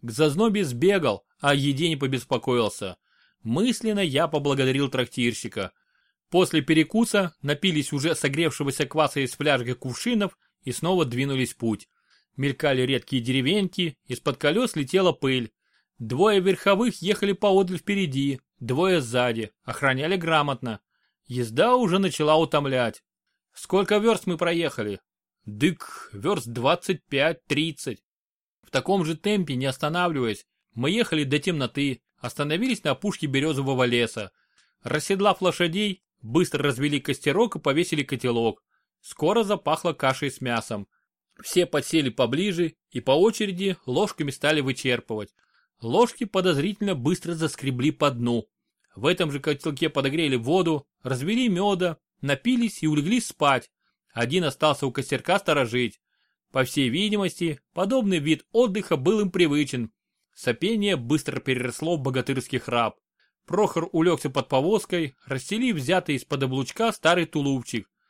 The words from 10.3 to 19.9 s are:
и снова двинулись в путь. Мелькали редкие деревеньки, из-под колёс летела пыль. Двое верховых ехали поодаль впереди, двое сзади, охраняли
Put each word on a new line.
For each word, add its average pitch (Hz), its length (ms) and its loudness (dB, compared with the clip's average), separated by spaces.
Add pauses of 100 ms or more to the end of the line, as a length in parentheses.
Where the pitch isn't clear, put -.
и 131 80 -6
снова 170 340 0
двинулись 131 480 -2
в - 40 -18
путь. 110 320 -2 (480)
Мелькали 135 460 0
редкие 131 380 -2
деревеньки, 151 880 0
из-под 127 300 -4
колёс 156 400 0
летела 175 360 2
пыль. 127 400 -2 (460)
Двое 170 420 2
верховых 196 600 2
ехали 202 300 0
поодаль 190 460 2
впереди, 139 600 -2 (200)
двое 160 400 2
сзади, 117 500 0 (140)
охраняли 139 520 -2